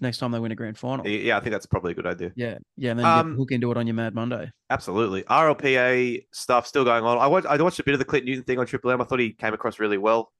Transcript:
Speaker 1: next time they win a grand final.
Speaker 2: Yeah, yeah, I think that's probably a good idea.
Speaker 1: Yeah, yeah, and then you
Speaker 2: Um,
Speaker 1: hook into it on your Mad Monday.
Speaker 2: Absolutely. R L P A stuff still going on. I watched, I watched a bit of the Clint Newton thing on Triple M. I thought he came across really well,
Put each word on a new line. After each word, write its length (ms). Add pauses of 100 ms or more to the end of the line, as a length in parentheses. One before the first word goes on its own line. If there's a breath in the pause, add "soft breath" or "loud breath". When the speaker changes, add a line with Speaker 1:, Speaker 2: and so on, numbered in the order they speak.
Speaker 1:
next 160
time 140
they 80
win 120
a 40
grand 220
final. 300
Speaker 2:
Yeah, 120
yeah, 180
I 20
think 140
that's 120
probably 280
a 20
good 100
idea. 300
Speaker 1:
Yeah, 220 (180)
yeah, 160
and 80
then 60
you 60
Speaker 2:
Um, 260
Speaker 1:
hook 160
into 180
it 60
on 100
your 60
Mad 200
Monday. 380 (180)
Speaker 2:
Absolutely. 580
R 200
L 80
P 220
A 540
stuff 360
still 160
going 220
on. 120
I 100
watched, 200
I 140
watched 180
a 40
bit 100
of 60
the 60
Clint 200
Newton 180
thing 160
on 60
Triple 260
M. 100
I 40
thought 140
he 120
came 220
across 260
really 180
well, 420